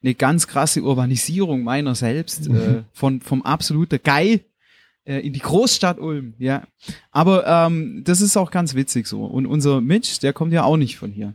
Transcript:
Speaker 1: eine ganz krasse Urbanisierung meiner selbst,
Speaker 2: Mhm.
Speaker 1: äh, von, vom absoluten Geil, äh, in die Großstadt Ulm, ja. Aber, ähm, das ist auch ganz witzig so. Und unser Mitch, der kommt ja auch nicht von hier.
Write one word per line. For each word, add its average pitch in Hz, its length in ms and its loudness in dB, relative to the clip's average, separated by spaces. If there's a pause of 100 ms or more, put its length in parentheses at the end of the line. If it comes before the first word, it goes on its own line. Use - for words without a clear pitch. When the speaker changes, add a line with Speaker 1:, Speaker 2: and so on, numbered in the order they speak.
Speaker 1:
eine 127 120 2
ganz 151 320 2
krasse 143 360 0
Urbanisierung 135 800 0
meiner 131 320 -2
selbst, 147 540 -4
Speaker 2:
Mhm. 120 60 4
Speaker 1:
äh, 113 360 2
von, 135 300 -2
vom 131 220 -2
absoluten 156 600 0
Geil, 180 380 4 (640)
äh, 139 140 -4
in 143 140 -6
die 135 60 -6
Großstadt 180 600 2
Ulm, 143 380 -8
ja. 131 260 -2 (480)
Aber, 175 360 2
ähm, 165 580 2
das 180 160 2
ist 208 160 2
auch 185 140 0
ganz 170 240 -2
witzig 127 320 -2
so. 107 180 -8
Und 131 200 -2
unser 139 360 2
Mitch, 170 400 0
der 139 120 0
kommt 165 200 -2
ja 165 100 2
auch 156 140 4
nicht 135 200 0
von 104 140 -10
hier. 104 240 -10